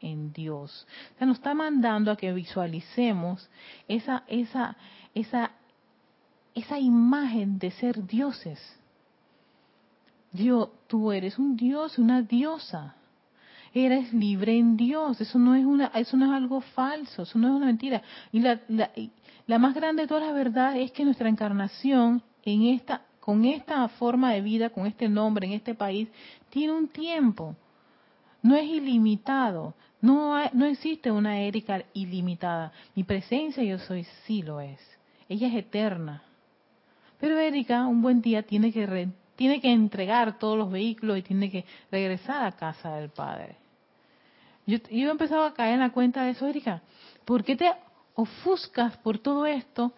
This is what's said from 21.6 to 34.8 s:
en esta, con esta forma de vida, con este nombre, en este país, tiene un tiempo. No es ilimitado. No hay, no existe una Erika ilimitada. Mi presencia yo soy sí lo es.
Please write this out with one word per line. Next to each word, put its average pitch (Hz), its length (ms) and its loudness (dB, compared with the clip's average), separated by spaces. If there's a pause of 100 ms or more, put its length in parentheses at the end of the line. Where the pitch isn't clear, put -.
en 208 200 2
esta, 247 380 0 (180)
con 214 260 2
esta 277 440 0
forma 247 420 2
de 196 100 0
vida, 226 280 0
con 196 160 -6
este 214 240 -2
nombre, 214 380 0
en 196 60 -4
este 220 200 -6
país, 208 340 -4 (440)
tiene 302 220 0
un 320 140 0
tiempo. 262 680 -2 (880)
No 254 120 8
es 302 100 2
ilimitado. 233 1080 0 (260)
No 294 360 4
hay, 294 180 -2
no 262 120 4
existe 294 460 -4
una 208 280 0
Erika 202 440 -4 (100)
ilimitada. 180 800 -6 (220)
Mi 190 100 -2
presencia 262 600 -4
yo 190 160 -4
soy 180 260 -8 (200)
sí 214 180 -4
lo 151 180 -10
es. 139 180 -14 (480)